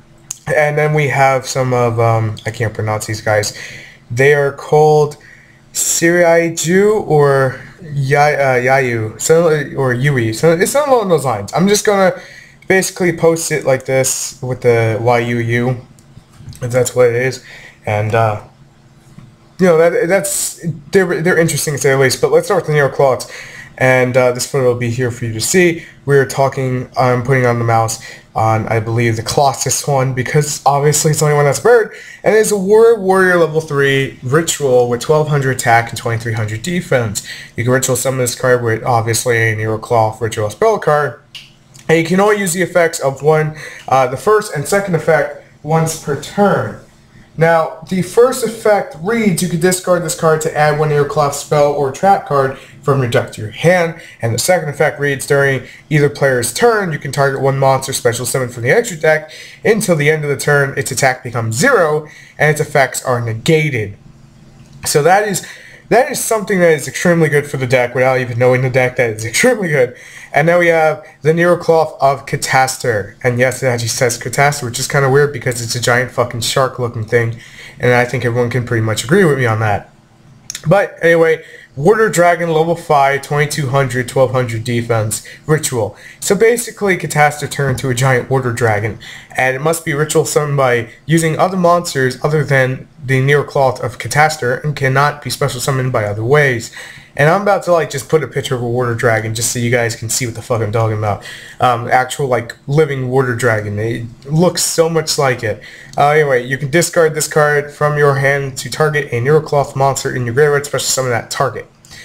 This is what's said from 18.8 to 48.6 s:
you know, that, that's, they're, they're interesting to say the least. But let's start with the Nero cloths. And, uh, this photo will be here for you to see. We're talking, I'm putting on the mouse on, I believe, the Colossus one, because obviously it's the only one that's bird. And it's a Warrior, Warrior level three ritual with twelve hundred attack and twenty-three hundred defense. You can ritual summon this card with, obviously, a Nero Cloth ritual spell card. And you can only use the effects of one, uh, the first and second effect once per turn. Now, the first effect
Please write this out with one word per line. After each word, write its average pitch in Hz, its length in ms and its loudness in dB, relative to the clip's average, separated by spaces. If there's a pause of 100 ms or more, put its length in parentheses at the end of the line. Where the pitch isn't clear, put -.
you 185 80 4
know, 165 100 6
that, 165 300 4
that's, - 580 -2 (260)
they're, 175 300 2
they're 165 160 2
interesting 156 380 0
to 123 40 -6
say 139 120 2
the 135 60 2
least. 131 240 2
But 156 100 2
let's - 160 2
start 185 160 0
with - 40 -10
the 151 60 -2
Nero 143 160 2
cloths. 135 420 0 (460)
And, 127 380 2
uh, 127 160 4
this 123 140 -6
photo 131 220 0
will 117 120 2
be 120 120 -2
here 123 180 -2
for 117 160 -8
you 113 80 -6
to 110 80 -8
see. 175 440 2 (200)
We're 139 220 4
talking, 131 720 -2
I'm 123 260 2
putting 127 240 2
on 120 100 0
the 120 80 -2
mouse 113 340 0 (360)
on, 110 320 0
I 113 120 -2
believe, 113 360 0
the 110 80 -6
Colossus - 640 -2
one, 131 260 0
because 147 520 -2
obviously 143 460 2
it's 147 80 -2
the 151 60 2
only 147 100 2
one 147 100 4
that's 139 140 0
bird. 220 340 4 (300)
And 202 120 2
it's 214 160 2
a 208 60 2
Warrior, 214 420 6
Warrior 185 380 2
level 156 220 0
three 139 600 0
ritual 127 680 0
with 120 140 -4
twelve 151 280 0
hundred 135 280 0
attack 117 320 2
and - 80 -10
twenty-three 113 360 -4
hundred 110 280 -6
defense. 143 640 -4 (280)
You - 80 -4
can 123 100 2
ritual 127 220 0
summon 131 240 -4
this 123 160 -2
card 123 280 2
with, 113 200 -2
obviously, 117 540 0
a 113 180 2
Nero 110 240 -4
Cloth 110 420 0
ritual 107 300 -4
spell 220 260 2
card. 147 420 0 (720)
And 165 80 4
you 165 80 2
can 180 140 0
only 208 180 4
use 196 160 -4
the 185 80 -2
effects 170 380 0
of 135 240 -4
one, 156 340 2 (300)
uh, 131 200 2
the 131 100 -6
first 208 360 0
and 143 140 -6
second 196 280 0
effect 151 480 -2 (200)
once 156 380 -2
per 139 200 -6
turn. 135 580 -2 (580)
Now, 165 520 0
the 185 120 -2
first 240 440 2
effect 208 560 0